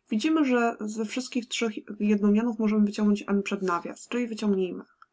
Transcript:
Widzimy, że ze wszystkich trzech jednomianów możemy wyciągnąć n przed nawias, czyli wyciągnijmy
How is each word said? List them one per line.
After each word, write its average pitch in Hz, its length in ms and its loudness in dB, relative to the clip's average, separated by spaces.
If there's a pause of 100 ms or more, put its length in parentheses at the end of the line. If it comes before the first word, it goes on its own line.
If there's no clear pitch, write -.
Widzimy, 302 360 2
że 240 340 2
ze 214 260 -6
wszystkich 247 420 -6
trzech 214 520 -6
jednomianów 214 600 2
możemy 214 260 4
wyciągnąć 208 420 2
n 196 160 0
przed 196 180 -4
nawias, 175 460 -4
czyli 240 200 -2
wyciągnijmy 196 560 -2 (300)